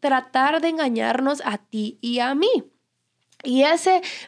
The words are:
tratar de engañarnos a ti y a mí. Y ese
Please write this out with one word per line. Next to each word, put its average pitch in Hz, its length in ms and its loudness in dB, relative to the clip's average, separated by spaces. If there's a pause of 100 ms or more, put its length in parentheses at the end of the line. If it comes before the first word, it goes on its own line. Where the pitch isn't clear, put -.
tratar 269 600 0
de 330 60 0
engañarnos 269 760 -2
a 208 140 -4
ti 214 420 -8
y 240 200 -2
a 254 140 0
mí. 339 140 2 (960)
Y 262 200 4
ese 339 360 2 (280)